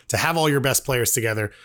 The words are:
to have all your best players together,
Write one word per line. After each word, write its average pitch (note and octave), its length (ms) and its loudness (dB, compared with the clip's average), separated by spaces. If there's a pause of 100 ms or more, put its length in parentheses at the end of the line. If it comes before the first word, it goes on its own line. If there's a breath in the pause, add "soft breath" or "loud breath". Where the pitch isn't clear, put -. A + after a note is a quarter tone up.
to - 80 -2
have E3 220 0
all D#3 120 2
your C#3+ 120 2
best B2+ 240 0
players B2 260 0
together, A2 400 -2 (140 loud breath)